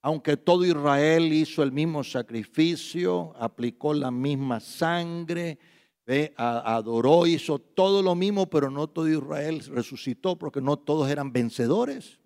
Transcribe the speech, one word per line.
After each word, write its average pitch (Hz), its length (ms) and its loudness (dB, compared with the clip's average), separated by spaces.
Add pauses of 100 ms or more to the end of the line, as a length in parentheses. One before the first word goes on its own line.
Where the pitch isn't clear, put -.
Aunque 147 340 0
todo 180 280 4
Israel 156 680 4
hizo 156 300 0
el 139 80 2
mismo 151 320 -2
sacrificio, 156 1300 -2
aplicó 120 580 -4
la 139 160 -2
misma 135 480 -2
sangre, 170 960 -4 (480)
¿ve? 147 320 -2
A-, 117 380 -2
adoró, 117 500 4
hizo 160 360 0
todo 196 420 2
lo 180 140 2
mismo, 196 340 0
pero 143 180 2
no 143 200 -4
todo 160 200 -2
Israel 151 580 -2
resucitó 135 680 -4
porque 151 240 -8
no 143 160 0
todos 147 320 0
eran 139 240 -2
vencedores. 131 920 -2